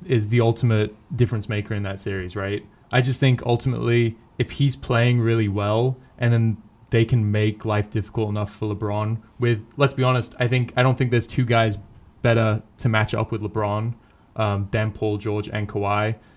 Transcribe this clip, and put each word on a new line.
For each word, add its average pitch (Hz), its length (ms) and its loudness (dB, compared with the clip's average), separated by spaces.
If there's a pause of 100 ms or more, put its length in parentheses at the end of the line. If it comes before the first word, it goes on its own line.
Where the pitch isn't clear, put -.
is 110 240 0
the 120 100 2
ultimate 113 560 2 (220)
difference 113 320 0
maker 104 240 -4
in 101 100 -4
that 98 160 -8
series, 95 380 -6
right? 101 280 -4 (240)
I 127 120 2
just 127 180 -2
think 127 260 2
ultimately, 117 680 0 (220)
if 120 140 -2
he's 139 260 0
playing 120 420 2
really 113 300 2
well, 107 480 0 (200)
and 117 140 2
then 113 300 2 (300)
they 113 120 4
can 113 260 2
make 107 360 0
life 104 240 0
difficult 107 400 -4
enough 104 260 -4
for 107 180 -4
LeBron 107 440 -4 (220)
with, 117 260 0 (100)
let's 139 180 2
be 131 100 -2
honest, 127 360 0
I 123 80 2
think, 123 300 0
I 127 60 4
don't 127 140 4
think 123 140 0
there's 117 160 2
two - 160 -2
guys 113 340 2 (440)
better 110 400 2 (160)
to - 120 0
match 110 240 2
up 110 180 -2
with 110 100 -6
LeBron, 107 520 -2 (440)
um, 101 340 -2
than 107 200 0
Paul 104 260 -2
George 104 320 -4
and 104 180 -4
Kawhi. 104 480 -2 (220)